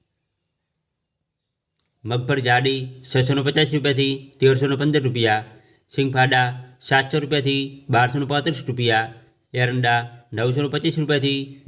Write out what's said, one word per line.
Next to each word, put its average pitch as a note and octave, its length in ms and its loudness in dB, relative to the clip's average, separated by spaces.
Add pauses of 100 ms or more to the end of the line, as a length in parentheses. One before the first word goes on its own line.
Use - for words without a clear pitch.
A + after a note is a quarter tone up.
(2000)
મગફળી B2+ 440 -2
જાડી C3 320 2 (220)
છસો C3 320 0
ને C#3 100 0
પચાસ D3 280 2
રૂપિયાથી C#3 420 0 (240)
તેરસો C3+ 300 4
ને C3+ 80 0
પંદર D3 280 2
રૂપિયા, A2+ 400 0 (480)
સિંગફાડા C3 560 2 (400)
સાતસો C3+ 300 2
રૂપિયાથી C#3 440 0 (300)
બારસો B2+ 260 2
ને C#3 120 -2
પાંત્રીસ C#3 380 -2
રૂપિયા, A2+ 420 0 (440)
એરંડા B2 460 0 (360)
નવસો B2+ 260 0
ને C#3+ 100 0
પચીસ D#3 280 -2
રૂપિયાથી C#3 380 0 (300)